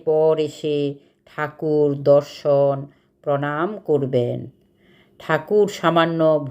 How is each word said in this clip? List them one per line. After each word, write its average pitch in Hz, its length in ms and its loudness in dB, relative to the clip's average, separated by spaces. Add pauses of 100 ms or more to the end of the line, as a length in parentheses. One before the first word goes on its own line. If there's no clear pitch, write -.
পর 156 340 2
এসে 147 540 -4 (320)
ঠাকুর 151 680 -2
দর্শন 143 920 2 (360)
প্রণাম 147 640 -4
করবেন।" 127 640 -2 (720)
ঠাকুর 196 480 0
সামান্য 165 840 0